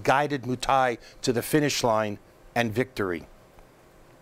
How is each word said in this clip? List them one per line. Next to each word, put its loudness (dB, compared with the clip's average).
guided 0
Mutai 0
to 0
the -2
finish 0
line 0
and 0
victory. -4